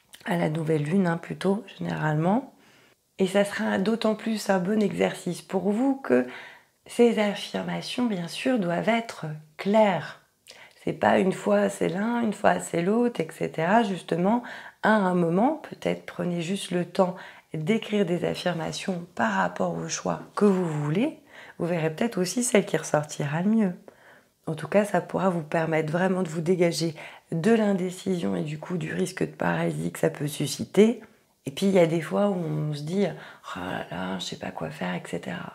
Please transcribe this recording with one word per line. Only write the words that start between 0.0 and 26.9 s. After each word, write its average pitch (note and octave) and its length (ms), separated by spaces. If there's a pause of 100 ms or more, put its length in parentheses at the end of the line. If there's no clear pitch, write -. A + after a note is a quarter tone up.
à F#3+ 100
la E3+ 140
nouvelle D#3 340
lune, F3+ 240
hein, E3 80
plutôt, F#3 480 (140)
généralement. E3+ 760 (680)
Et F#3+ 80
ça G3 180
sera G#3 340
d'autant G#3+ 360
plus G#3+ 360
un F#3+ 80
bon G#3+ 240
exercice F3+ 600
pour F#3+ 280
vous C4 260
que - 300 (600)
ces A#3 320
affirmations, F#3 880
bien F3 220
sûr, B3+ 300
doivent F3 300
être A3+ 380 (300)
claires. G3+ 640 (640)
C'est - 100
pas - 240
une F#3+ 140
fois G3+ 360
c'est F3+ 220
l'un, A3+ 320
une A3 100
fois F#3 280
c'est E3+ 200
l'autre, A#3 400
et D#3+ 100
cetera. E3+ 520
Justement, G3 600 (400)
à G#3 100
un F#3+ 200
moment, F3+ 560
peut-être - 380
prenez F3 340
juste F#3 300
le F3 160
temps F3+ 300 (360)
d'écrire G3+ 540
des E3+ 180
affirmations E3+ 800 (100)
par A3 180
rapport E3+ 420
au E3 140
choix E2 340 (120)
que G#3 120
vous F#3 180
voulez. D#3 540 (400)
Vous F3 80
verrez D#3+ 240
peut-être A3+ 280
aussi F3+ 240
celle G3+ 220
qui - 140
ressortira D3+ 640
le G3+ 80
mieux. G#3+ 220 (720)
En D#3+ 80
tout D3+ 140
cas, G3+ 180
ça F3 160
pourra F3 260
vous E3+ 140
permettre D#3 500
vraiment F#3 300
de F#3 60
vous D#3+ 120
dégager E3 540 (380)